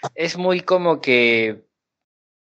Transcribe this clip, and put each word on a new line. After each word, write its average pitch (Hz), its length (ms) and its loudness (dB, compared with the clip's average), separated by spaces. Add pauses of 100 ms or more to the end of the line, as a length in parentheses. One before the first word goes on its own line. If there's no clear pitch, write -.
(160)
es 165 220 -6
muy 180 240 0
como 175 380 0
que, 117 640 0 (800)